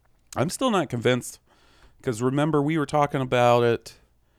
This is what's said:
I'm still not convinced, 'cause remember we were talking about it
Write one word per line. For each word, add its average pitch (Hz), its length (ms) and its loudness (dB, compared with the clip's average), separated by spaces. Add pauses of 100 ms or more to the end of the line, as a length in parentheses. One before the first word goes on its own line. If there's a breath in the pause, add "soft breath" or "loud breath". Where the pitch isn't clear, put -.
(360)
I'm 135 140 -2
still 262 220 -2
not 175 180 0
convinced, 123 500 -2 (640 soft breath)
'cause 117 200 -6
remember 147 400 0
we 156 160 -2
were 143 80 -2
talking 143 360 0
about 120 420 4
it - 320 -2 (440)